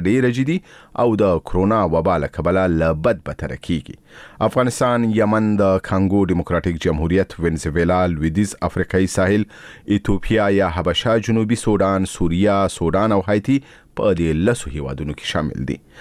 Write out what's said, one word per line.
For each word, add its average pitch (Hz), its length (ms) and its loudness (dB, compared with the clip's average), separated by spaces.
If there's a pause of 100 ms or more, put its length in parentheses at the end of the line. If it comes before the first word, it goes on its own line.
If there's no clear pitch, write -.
ډېره 123 320 2
جدي 147 180 0 (480)
او 110 180 2
د 90 180 2 (100)
کرونا 101 300 2 (140)
وبا 82 300 2
له 67 120 -6
کبله 90 380 0
له 82 180 2 (160)
بد 95 220 -2
بتره - 360 -10
کیږي. - 300 -6 (520)
افغانستان، 120 720 0
یمن، 107 320 2 (140)
د 95 260 2
کانګو 98 420 2
ډیموکراتیک 85 540 -2
جمهوریت، 82 580 0
وینزویلا، 82 560 0 (140)
لویدیز 80 420 -2 (140)
افریقایي 92 480 0
ساحل، 101 280 2 (380)
ایتوپیا 101 640 0 (140)
یا 87 160 0
حبشه، 90 500 0
جنوبي 113 380 0
سودان، 95 500 2
سوریه، 92 420 2 (220)
سودان 95 380 0
او 95 100 -2
هایتي 113 340 0 (380)
په 101 180 2
دې 82 300 0
لسو 120 260 -4
هیوادونو 71 400 -8
کې - 160 -12
شامل 76 380 -4
دي. - 60 -4 (260)